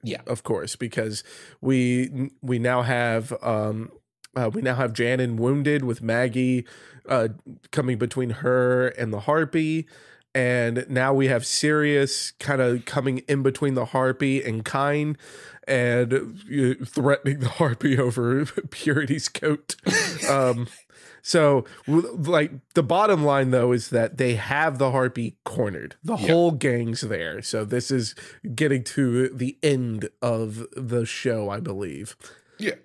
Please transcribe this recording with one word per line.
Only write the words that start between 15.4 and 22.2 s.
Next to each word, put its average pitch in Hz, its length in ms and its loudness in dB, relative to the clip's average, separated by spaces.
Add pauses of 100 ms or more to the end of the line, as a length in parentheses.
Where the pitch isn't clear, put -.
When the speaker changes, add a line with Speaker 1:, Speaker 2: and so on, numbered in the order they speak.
Speaker 2:
and, 123 460 2
uh, 127 720 -2
threatening 139 540 0
the 123 100 0
Harpy 135 480 2
over 123 480 0
<laughs> - 260 -6
Purity's 143 580 0
coat. - 460 -4 (540)
Um, 127 380 2 (540)
so, 143 420 4 (240)
w-, 165 300 4
like, 151 340 2 (240)